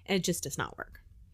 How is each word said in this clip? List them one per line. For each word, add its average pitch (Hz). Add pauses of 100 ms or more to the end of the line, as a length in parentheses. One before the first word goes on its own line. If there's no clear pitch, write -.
and 196
it 180
just -
does -
not -
work. - (340)